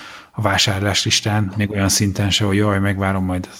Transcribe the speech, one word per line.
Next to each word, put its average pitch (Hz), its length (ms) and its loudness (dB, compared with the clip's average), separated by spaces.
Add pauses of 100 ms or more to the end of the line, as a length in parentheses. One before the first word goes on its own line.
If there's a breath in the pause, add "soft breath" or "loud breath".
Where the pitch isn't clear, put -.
(320 loud breath)
a - 100 -8
vásárlás 101 600 0
listán, 104 540 0
még 104 120 0
olyan 98 200 0
szinten 101 400 0
se, 98 160 0
hogy 98 100 2
jaj, 101 240 4
megvárom 98 460 0
majd 90 240 -2 (100)